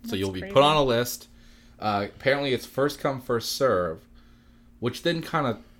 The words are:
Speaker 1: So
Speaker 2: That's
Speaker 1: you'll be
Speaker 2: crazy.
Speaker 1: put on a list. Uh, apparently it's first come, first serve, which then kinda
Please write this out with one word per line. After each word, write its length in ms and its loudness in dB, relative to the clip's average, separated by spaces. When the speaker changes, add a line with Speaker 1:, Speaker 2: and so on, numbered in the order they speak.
Speaker 1:
So 60 -8
Speaker 2:
That's 100 -4
Speaker 1:
you'll 100 -2
be 80 -8
Speaker 2:
crazy. 140 -8
Speaker 1:
put 100 8
on 140 6
a 60 4
list. 440 0
Uh, 380 -2
apparently 380 0
it's 120 -4
first 360 -2
come, 180 -2
first 320 -4
serve, 560 0
which 240 -4
then 180 0
kinda 380 -2